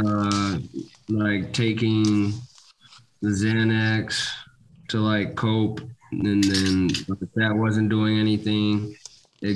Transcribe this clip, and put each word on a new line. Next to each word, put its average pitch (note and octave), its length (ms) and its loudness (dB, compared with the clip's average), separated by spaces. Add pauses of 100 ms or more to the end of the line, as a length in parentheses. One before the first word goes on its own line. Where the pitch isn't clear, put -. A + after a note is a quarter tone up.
uh, G2+ 520 0 (500)
like, G#2 460 -2
taking G#2+ 760 2 (920)
the G#2 80 0
Xanax A2 1000 0 (600)
to, A2 120 -2
like, G#2+ 340 0
cope, A2 460 0 (320)
and G2+ 320 0
then, F#2+ 440 2 (200)
like, G2 120 -6 (160)
that A2 200 0
wasn't A2 320 2
doing G#2+ 300 2
anything. G#2+ 760 0 (460)
It G2+ 160 -2